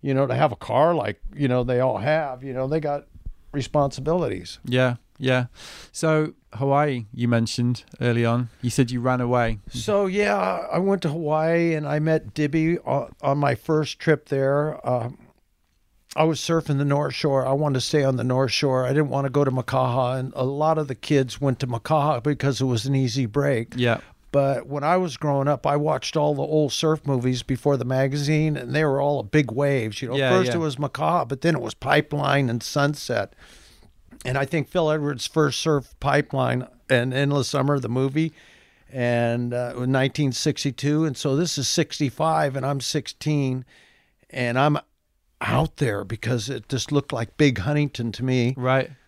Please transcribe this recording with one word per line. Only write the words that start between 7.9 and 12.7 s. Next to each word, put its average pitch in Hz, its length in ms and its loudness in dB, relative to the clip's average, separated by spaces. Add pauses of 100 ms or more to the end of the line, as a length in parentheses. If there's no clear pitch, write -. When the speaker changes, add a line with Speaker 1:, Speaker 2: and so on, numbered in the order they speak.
Speaker 2:
early 117 240 2
on. 117 240 0 (140)
You 123 80 0
said 120 200 2
you 123 100 -4
ran 127 200 0
away. 120 380 2 (120)
Speaker 1:
So, 202 360 0
yeah, 196 680 0
I 160 60 0
went 196 240 0
to 170 60 0
Hawaii 160 680 2
and 151 120 -4
I 147 120 0
met 156 360 0
Dibby 160 520 2